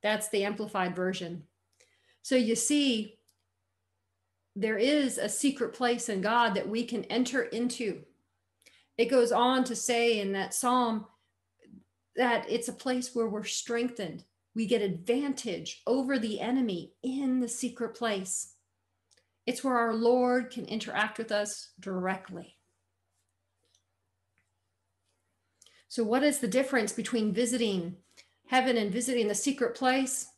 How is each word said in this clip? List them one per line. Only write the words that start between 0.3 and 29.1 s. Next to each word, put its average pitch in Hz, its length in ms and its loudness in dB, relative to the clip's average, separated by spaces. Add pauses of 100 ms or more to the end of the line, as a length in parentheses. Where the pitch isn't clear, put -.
Amplified 202 500 -2
Version. 180 540 -4 (720)
So 269 140 0
you 233 180 4
see, 247 640 0 (1400)
there 214 240 0
is 269 400 2
a 208 100 -2
secret 247 460 0
place 240 340 0
in 196 120 0
God 226 340 2
that - 140 -2
we 226 160 -2
can 233 220 -4
enter 247 360 0
into. 226 640 -4 (920)
It 233 100 4
goes 240 260 4
on 247 320 6
to 247 100 -4
say 233 460 2
in 196 120 -2
that 190 220 -2
psalm 240 540 2 (1080)
that 240 320 2
it's 233 200 -2
a - 40 -8
place 254 400 -4
where 226 160 0
we're 208 140 -4
strengthened. 233 840 -4 (300)
We 220 120 -2
get 202 140 2
advantage 208 1040 -2
over 262 320 0
the 220 240 -2
enemy 226 640 -2
in 262 380 0
the 240 80 -2
secret 233 480 -6
place. 202 580 -4 (920)
It's 247 180 -6
where 254 120 2
our 233 160 2
Lord 247 580 4
can 233 160 -10
interact 214 520 -4
with 220 140 -4
us 208 380 -4 (100)
directly. 185 760 -6 (3250)
So 233 160 -2
what 240 180 2
is 294 160 4
the 233 80 -2
difference 247 460 2
between 214 420 0
visiting 214 600 0 (500)
heaven 254 300 2
and 202 160 0
visiting 233 340 0